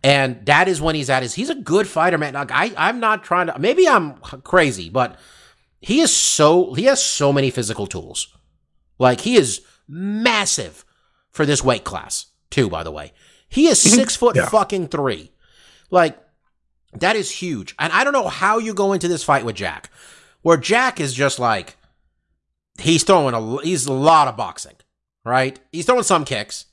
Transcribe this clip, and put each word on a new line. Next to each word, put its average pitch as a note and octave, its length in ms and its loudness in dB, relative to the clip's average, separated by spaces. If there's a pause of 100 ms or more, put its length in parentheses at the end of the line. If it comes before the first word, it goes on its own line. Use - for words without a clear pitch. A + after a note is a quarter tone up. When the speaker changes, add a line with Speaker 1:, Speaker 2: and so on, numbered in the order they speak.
Speaker 1:
And C3+ 420 2
that D#3+ 220 4
is E3 140 -2
when D#3 140 0
he's C#3 140 -6
at C3 140 2
his, A#2 120 -8
he's B3+ 140 -6
a E4 60 -4
good G3+ 320 0
fighter, E3 300 0
man. D3 160 -4
Like, C#3+ 180 -8
I, F#3 260 0
I'm A3 220 -2
not G#3+ 240 -2
trying F3 240 -2
to, D#3+ 120 -8
maybe E4 280 4
I'm F3+ 280 2
crazy, C3 760 -2
but A#2+ 280 -2 (640)
he B3+ 200 0
is E4 160 2
so, D#3+ 580 2
he E3+ 120 -2
has - 160 4
so C#3+ 300 0
many C3+ 180 2
physical A2 380 -6
tools. - 400 -10 (720)
Like, B2+ 220 2
he A#3+ 140 0
is C3+ 260 4 (260)
massive G3 1000 -4 (440)
for D#3 160 -2
this C#3 180 0
weight A#2+ 200 0
class, - 440 -10 (220)
too, A#2+ 200 0
by E2 140 -8
the D#2 80 -10
way. D2 220 -14 (340)
He D4+ 200 2
is C4 120 4
Speaker 2:
Mm-hmm. G#3+ 160 4
Speaker 1:
six B3 200 2
foot A#3+ 200 2
Speaker 2:
Yeah. - 140 0
Speaker 1:
fucking F#3+ 380 0
three. C3+ 440 -6 (580)
Like, E3+ 280 2 (760)
that F3+ 220 -2
is G3+ 160 -4
huge. D3+ 480 -8
And D#3+ 140 -4
I G#3+ 100 2
don't C#4+ 100 0
know A#3+ 140 0
how G#3 300 -2
you A3 160 -4
go G3 200 0
into F3 140 -2
this E3+ 160 -2
fight C#3 220 0
with A2 100 -6
Jack, F2+ 340 -8 (520)
where E3 160 4
Jack A#3 420 0
is C#3 140 -6
just C3+ 260 -2
like, A2+ 380 -2 (1040)
he's D#3+ 240 2
throwing D3+ 320 4
a, A2+ 280 -6
he's D#3+ 220 -2
a C#3 80 -4
lot D3 340 4
of A2+ 80 -6
boxing, F#2 400 -10 (480)
right? C3 360 -2 (120)
He's E3 140 -8
throwing B3 180 2
some D#3+ 220 2
kicks - 480 -8